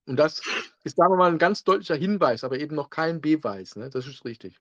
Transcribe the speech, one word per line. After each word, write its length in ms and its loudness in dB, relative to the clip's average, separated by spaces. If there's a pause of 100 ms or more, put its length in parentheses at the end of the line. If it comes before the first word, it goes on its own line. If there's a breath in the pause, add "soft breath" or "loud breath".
Und 100 -6
das 260 2 (440 loud breath)
ist, 100 -10
sagen 160 6
wir 60 4
mal, 140 6
ein 80 2
ganz 260 2
deutlicher 300 2
Hinweis, 500 0
aber 140 -4
eben 180 -8
noch 140 -4
kein 280 -2
Beweis, 560 -2
ne? 140 -12
Das 180 -8
ist 160 -16
richtig. 380 -12